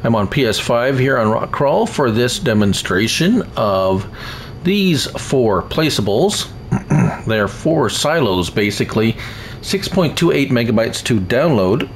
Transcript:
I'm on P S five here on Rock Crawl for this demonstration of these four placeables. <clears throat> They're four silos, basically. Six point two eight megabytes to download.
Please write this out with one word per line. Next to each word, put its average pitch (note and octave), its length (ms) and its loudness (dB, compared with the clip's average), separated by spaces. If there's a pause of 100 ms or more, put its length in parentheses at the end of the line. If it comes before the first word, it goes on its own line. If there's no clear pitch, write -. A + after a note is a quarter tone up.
I'm A#2 120 2
on G#2 120 0
P C3+ 180 0
S G#2+ 140 0
five B2+ 400 0
here C3 180 2
on A2 120 2
Rock A2+ 220 0
Crawl D#3+ 340 2
for C#3 260 0
this A#2+ 280 0
demonstration A2 1000 2 (140)
of F#2+ 520 0 (560)
these F#3 440 2 (120)
four A2 440 2
placeables. C#3 840 0 (760)
<clears throat> - 20 -8
They're G#2+ 220 2
four C3+ 420 0
silos, A2 600 0
basically. G#2+ 680 0 (440)
Six - 260 -4
point F3 300 0
two E3+ 140 2
eight C#3 180 0
megabytes A#2 560 0
to A#2 140 2
download. A#2 760 2